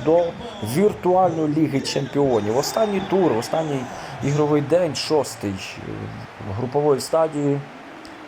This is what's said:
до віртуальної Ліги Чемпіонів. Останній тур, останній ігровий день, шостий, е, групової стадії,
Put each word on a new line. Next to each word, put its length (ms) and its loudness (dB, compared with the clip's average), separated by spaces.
до 200 4
віртуальної 760 4
Ліги 320 2
Чемпіонів. 760 0
Останній 540 0
тур, 280 4
останній 420 -2
ігровий 380 2
день, 320 2
шостий, 600 -2
е, 40 -14
групової 440 2
стадії, 600 0